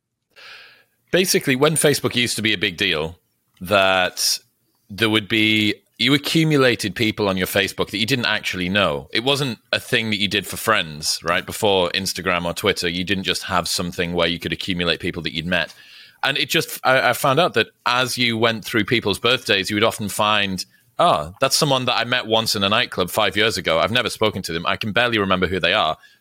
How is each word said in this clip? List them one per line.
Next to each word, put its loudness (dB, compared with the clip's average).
Basically, 2
when 4
Facebook 2
used 0
to -4
be 2
a 0
big -2
deal, -2
that 2
there 0
would 2
be, 2
you 2
accumulated 2
people 0
on 0
your 0
Facebook -2
that -4
you -2
didn't -2
actually -2
know. 0
It -2
wasn't -2
a 0
thing -2
that 0
you 0
did -2
for -10
friends, -2
right? -2
Before 0
Instagram -2
or -4
Twitter, 0
you -2
didn't -2
just -2
have -2
something -4
where 2
you -4
could -6
accumulate -4
people -6
that -6
you'd -6
met. -4
And -2
it -4
just, -2
I, 4
I 2
found 0
out 2
that 2
as 0
you 0
went 0
through 0
people's 0
birthdays, 0
you -2
would 2
often 0
find, 0
"Oh, 2
that's 0
someone 2
that 0
I 0
met -2
once 0
in -2
a 2
nightclub 0
five 0
years 2
ago. 2
I've 2
never 0
spoken -2
to -6
them. -4
I -2
can -6
barely 0
remember 2
who -2
they 2
are." 0